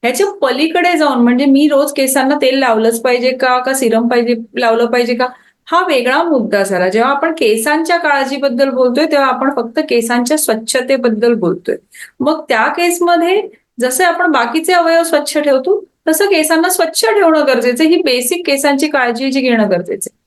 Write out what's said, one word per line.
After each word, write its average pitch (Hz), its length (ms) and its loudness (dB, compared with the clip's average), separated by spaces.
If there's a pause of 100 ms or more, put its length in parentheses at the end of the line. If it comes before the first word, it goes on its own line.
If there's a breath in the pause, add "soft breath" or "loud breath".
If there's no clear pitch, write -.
ह्याच्या 254 240 0 (160)
पलीकडे 320 560 0
जाऊन 277 200 0
म्हणजे 240 260 2
मी 285 240 4
रोज 285 240 2
केसांना 269 500 0
तेल 262 160 2
लावलंच 226 420 0
पाहिजे 247 300 0
का, 254 280 0
का 262 160 -2
सिरम 233 340 0
पाहिजे, 240 260 0 (240)
लावलं 233 280 2
पाहिजे 240 280 0
का, 247 120 -2 (400 loud breath)
हा 359 220 0
वेगळा 262 340 0
मुद्दा 226 400 0
झाला. 185 260 0
जेव्हा 226 220 0
आपण 294 220 -2
केसांच्या 302 640 0
काळजीबद्दल 277 760 0
बोलतोय, 254 360 2
तेव्हा 285 220 2
आपण 262 280 -2
फक्त 233 320 -4
केसांच्या 240 500 0
स्वच्छतेबद्दल 240 960 0
बोलतोय. - 420 -2 (440 loud breath)
मग 311 280 -2
त्या 233 180 2
केसमध्ये 349 840 0 (320 loud breath)
जसे 254 240 0
आपण 339 260 0
बाकीचे 262 420 0
अवयव 339 300 2
स्वच्छ 311 360 -2
ठेवतो, 294 460 0 (240)
तसं 320 160 2
केसांना 330 440 2
स्वच्छ 359 360 -2
ठेवणं 339 420 2
गरजेचं, 247 380 0
ही 320 120 4
बेसिक 311 500 -2
केसांची 285 420 0
काळजी 262 440 -2
जी 269 80 0
घेणं 233 300 0
गरजेचं 175 420 -4
आहे. - 140 -20